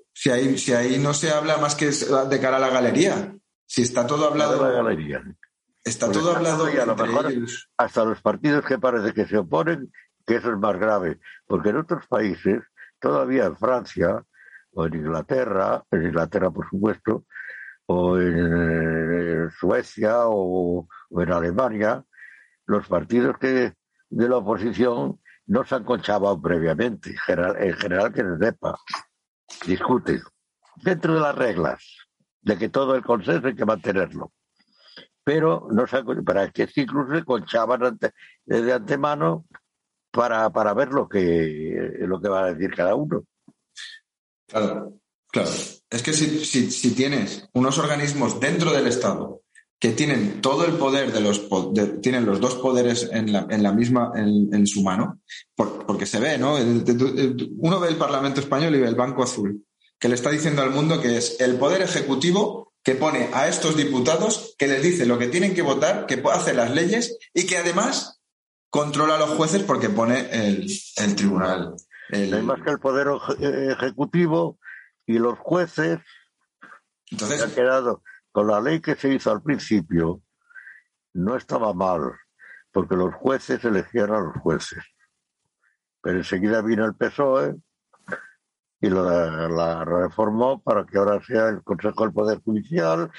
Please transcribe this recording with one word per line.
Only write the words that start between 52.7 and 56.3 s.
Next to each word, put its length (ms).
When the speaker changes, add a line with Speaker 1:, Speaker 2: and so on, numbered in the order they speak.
Speaker 1:
en 200
la, 180
en 120
la 100
misma, 420
en, 400
en 120
su 160
mano, 380
por-, 320
porque 200
se 140
ve, 180